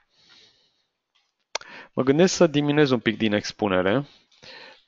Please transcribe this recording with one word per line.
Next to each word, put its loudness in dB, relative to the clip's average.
Mă -2
gândesc 2
să 4
diminuez 0
un 0
pic -4
din -2
expunere, -2